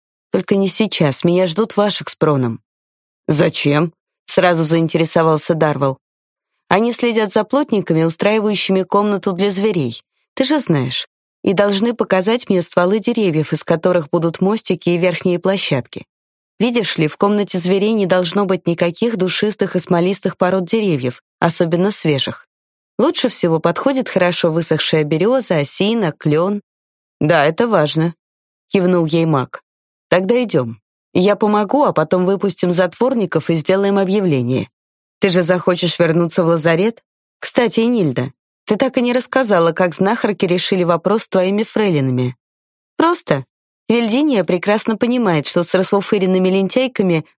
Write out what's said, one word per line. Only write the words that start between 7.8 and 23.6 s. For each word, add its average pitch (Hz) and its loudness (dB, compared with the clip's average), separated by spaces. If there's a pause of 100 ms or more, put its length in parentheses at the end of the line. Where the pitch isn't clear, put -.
устраивающими 196 0
комнату 202 0
для 190 -2
зверей. 180 -2 (320)
Ты 262 2
же 285 0
знаешь. 139 -2 (360)
И 196 0
должны 202 0
показать 208 0
мне 185 2
стволы 185 0
деревьев, 185 0
из 156 -2
которых 170 0
будут 165 -2
мостики 190 -2
и 175 2
верхние 175 0
площадки. 185 -4 (540)
Видишь 233 0
ли, 156 2
в - -8
комнате 202 0
зверей 190 0
не 202 0
должно 185 0
быть 185 -2
никаких 175 0
душистых 185 -2
и - -2
смолистых 180 0
пород 185 0
деревьев, 165 -2 (160)
особенно 170 2
свежих. 139 -2 (500)
Лучше 262 2
всего 165 0
подходит 254 0